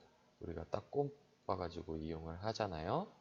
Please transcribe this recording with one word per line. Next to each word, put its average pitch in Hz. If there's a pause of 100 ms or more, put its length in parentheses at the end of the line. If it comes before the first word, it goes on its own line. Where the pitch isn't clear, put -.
(400)
우리가 82
딱 -
꼽아가지고 90
이용을 82
하잖아요. 104 (140)